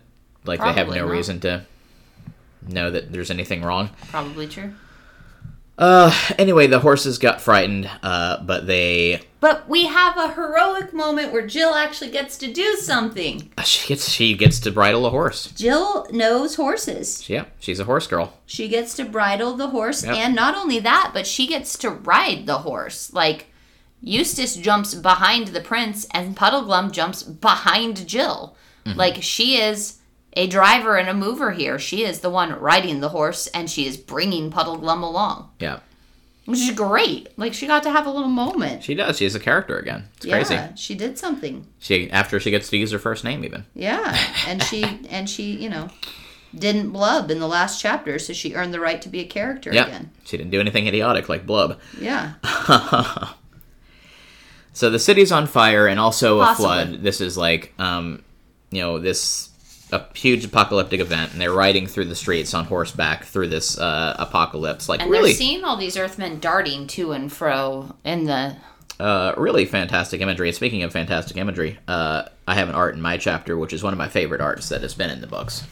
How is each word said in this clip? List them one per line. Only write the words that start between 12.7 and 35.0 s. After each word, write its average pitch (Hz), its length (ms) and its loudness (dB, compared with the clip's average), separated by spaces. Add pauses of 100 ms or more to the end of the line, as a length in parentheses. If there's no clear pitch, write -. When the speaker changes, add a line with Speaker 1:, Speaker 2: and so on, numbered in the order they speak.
Speaker 2:
something. 220 840 -4
Speaker 1:
Uh, - 40 -4
she - 260 0
gets, 139 220 -2
she 113 240 4
gets 104 260 6
to 107 100 -2
bridle 104 340 4
a 120 60 2
horse. 147 380 -2
Speaker 2:
Jill 311 640 0
knows 233 440 2
horses. - 720 -4
Speaker 1:
Yeah, 117 160 -2 (160)
she's 90 180 -4
a 98 60 -2
horse 135 220 0
girl. 85 260 0 (140)
Speaker 2:
She 220 220 -8
gets 233 260 -2
to 269 100 -8
bridle 214 500 0
the 277 140 -4
horse, 262 340 -2
Speaker 1:
Yep. 233 140 -2
Speaker 2:
and 240 180 2
not 262 220 2
only 320 220 -2
that, 254 340 2
but 196 140 -4
she 254 200 -2
gets - 320 -6
to 233 120 -4
ride 185 560 2
the 139 120 0
horse. 135 540 -8
Like, 160 360 0 (520)
Eustace 247 560 -2
jumps 202 380 0
behind 190 540 2
the 175 120 -6
prince, 214 500 -4
and 180 240 -4
Puddleglum 196 560 2
jumps 175 320 -4
behind 190 840 0
Jill. - 480 -4 (300)
Speaker 1:
Mm-hmm. 101 120 -4
Speaker 2:
Like, 180 240 2
she 247 380 0
is 214 380 -2 (400)
a 185 80 2
driver 202 520 6
and 185 100 0
a 190 60 -2
mover 214 380 -2
here. 139 260 -2
She 202 260 -4
is 175 160 -4
the 180 80 -2
one 175 320 0
riding 160 400 2
the 143 80 -2
horse, 160 400 -2
and 170 220 -6
she 139 160 -2
is 135 100 -6
bringing 160 560 -4
Puddleglum 165 500 -2